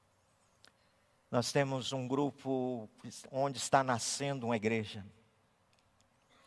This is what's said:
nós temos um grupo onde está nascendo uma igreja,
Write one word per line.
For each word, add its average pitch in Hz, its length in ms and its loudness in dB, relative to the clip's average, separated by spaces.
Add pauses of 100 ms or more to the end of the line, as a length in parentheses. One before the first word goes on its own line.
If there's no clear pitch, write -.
(1300)
nós 123 200 2
temos 135 400 0
um 131 160 -2
grupo 131 800 -2 (440)
onde 139 260 -2
está 135 260 4
nascendo 131 640 0
uma 117 120 2
igreja, 107 500 -2 (1400)